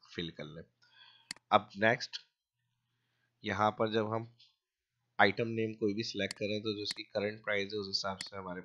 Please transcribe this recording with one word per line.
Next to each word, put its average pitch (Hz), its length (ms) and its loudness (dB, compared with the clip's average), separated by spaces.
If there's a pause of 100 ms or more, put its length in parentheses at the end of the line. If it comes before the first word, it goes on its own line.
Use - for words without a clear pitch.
फिल 82 260 -8
कर 78 140 -12
लें। 80 160 -14 (920)
अब 104 160 6 (100)
नेक्स्ट 113 420 2 (1200)
यहाँ 104 340 4
पर 110 140 2
जब 107 200 2
हम 117 200 -4 (880)
आइटम 104 300 4
नेम 113 260 -2
कोई 107 180 2
भी 110 100 -2
सिलेक्ट 98 300 -2
करें 107 280 -4
तो 107 120 -2
जो 101 80 -6
उसकी 101 220 -6
करंट 107 400 -4
प्राइस 101 280 -2
है 107 60 -4
उस 98 100 -4
हिसाब 98 320 -2
से - 160 -12
हमारे 92 280 -6